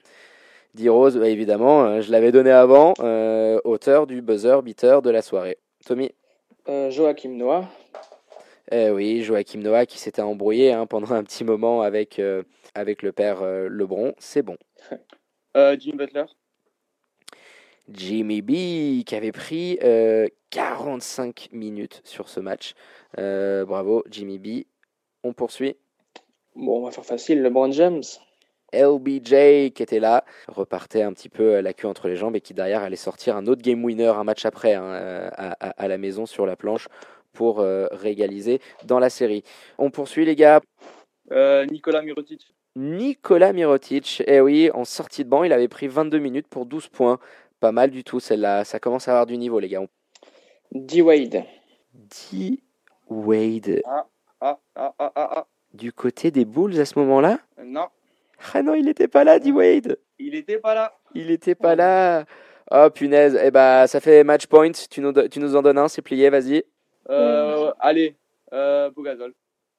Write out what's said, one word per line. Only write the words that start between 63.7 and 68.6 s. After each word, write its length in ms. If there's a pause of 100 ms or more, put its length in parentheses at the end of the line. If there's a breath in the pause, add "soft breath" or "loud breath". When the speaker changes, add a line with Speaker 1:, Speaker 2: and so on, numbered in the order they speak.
Speaker 1:
ça 100
fait 240
match 240
point, 240
tu 300
nous 100
do-, 160
tu 140
nous 160
en 60
donnes 160
un, 100
c'est 140
plié, 280
vas-y. 320 (480)
Speaker 3:
Euh, 600
Speaker 2:
Mm. 100
Speaker 3:
allez, 360 (360)
euh, 400